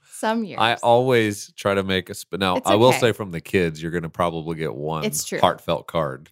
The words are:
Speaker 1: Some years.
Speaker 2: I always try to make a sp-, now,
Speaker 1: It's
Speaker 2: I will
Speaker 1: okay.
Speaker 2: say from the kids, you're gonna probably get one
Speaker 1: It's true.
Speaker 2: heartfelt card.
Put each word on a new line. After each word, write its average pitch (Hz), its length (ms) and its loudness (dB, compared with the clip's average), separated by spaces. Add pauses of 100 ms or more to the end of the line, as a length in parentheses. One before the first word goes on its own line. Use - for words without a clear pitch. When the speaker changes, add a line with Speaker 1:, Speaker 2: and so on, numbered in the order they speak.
(100)
Speaker 1:
Some 226 340 -4
years. 156 160 -8
Speaker 2:
I 113 140 2
always 120 800 2
try 101 180 0
to 98 100 2
make 95 280 -2
a 98 60 -14
sp-, - 200 -10
now, 92 200 0
Speaker 1:
It's 90 120 -2
Speaker 2:
I 98 60 6
will 117 140 8
Speaker 1:
okay. 127 100 6
Speaker 2:
say 120 140 2
from 101 180 -10
the 82 100 -8
kids, 82 420 0
you're 80 80 -6
gonna 80 200 -4
probably 82 460 -4
get 76 180 -6
one 78 320 -6
Speaker 1:
It's - 180 -6
true. - 160 -8
Speaker 2:
heartfelt - 460 0
card. 71 460 -6